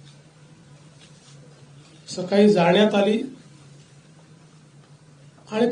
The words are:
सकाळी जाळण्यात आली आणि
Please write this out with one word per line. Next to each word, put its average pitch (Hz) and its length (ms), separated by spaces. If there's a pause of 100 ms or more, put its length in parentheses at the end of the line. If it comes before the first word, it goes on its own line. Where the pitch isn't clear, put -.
(2000)
सकाळी 202 420
जाळण्यात 185 440
आली 214 280 (2250)
आणि 220 220